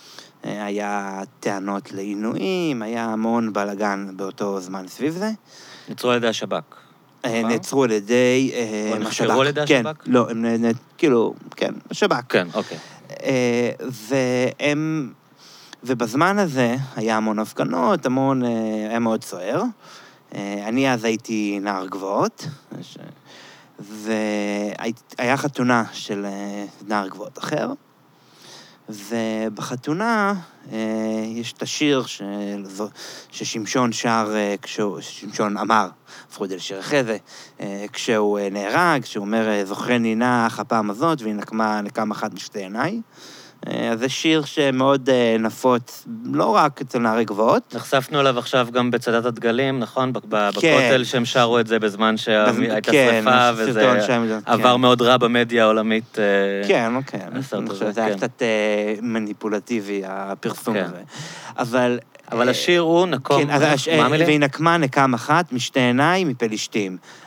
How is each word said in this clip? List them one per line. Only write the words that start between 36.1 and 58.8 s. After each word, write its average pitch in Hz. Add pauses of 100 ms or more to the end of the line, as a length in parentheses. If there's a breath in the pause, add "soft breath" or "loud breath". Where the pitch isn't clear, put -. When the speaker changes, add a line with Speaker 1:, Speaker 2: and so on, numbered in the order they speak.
Speaker 1:
"הפכו -
את 95
זה 95
לשיר 98
אחרי 135
זה", 110 (440 loud breath)
אה, 101
כשהוא, 104
אה, 101
נהרג, 120
שהוא 104
אומר, 110
אה, 104
"זוכרני 113
נא 120
אך 110
הפעם 107
הזאת, 131
והיא 107
נקמה, 107
נקם 107
אחת 104
משתי -
עיניי". 120 (640 loud breath)
אה, 120
אז 113
זה 127
שיר 156
שמאוד, 135
אה, 120
נפוץ, 120 (200)
לא 165
רק 151
אצל -
נערי 117
גבעות. 113
Speaker 2:
נחשפנו 139
אליו 131
עכשיו 120
גם 123
בצעדת 117
הדגלים, 123
נכון? 127
ב-, 113 (100)
ב-, 107 (100)
Speaker 1:
כן. 160
Speaker 2:
בכותל 127
שהם 120
שרו 120
את 110
זה 110
בזמן 110
שה-, 107
Speaker 1:
בז-, 110
Speaker 2:
הייתה 110
Speaker 1:
כן, 131
Speaker 2:
שריפה, 120
Speaker 1:
הסרטון 113 (280)
Speaker 2:
וזה 104
Speaker 1:
שם, 117 (200)
Speaker 2:
עבר 120
Speaker 1:
כן. 123
Speaker 2:
מאוד 123
רע 120
במדיה 117
העולמית, 110
אה, 107 (440)
Speaker 1:
כן, 120
אוקיי. 135 (180)
Speaker 2:
הסרט 135
Speaker 1:
אני 110
חושב 101
Speaker 2:
הזה, 107
Speaker 1:
שזה 107
היה 214
Speaker 2:
כן. 143
Speaker 1:
קצת, 120
אה, 107